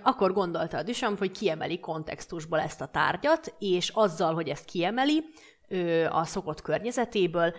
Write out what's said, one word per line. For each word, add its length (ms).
akkor 300
gondolta 440
a 60
Duchamp, 340
hogy 140
kiemeli 480
kontextusból 800
ezt 220
a 60
tárgyat, 720
és 340
azzal, 400
hogy 160
ezt 160
kiemeli, 580
ö, 420
a 160
szokott 360
környezetéből, 960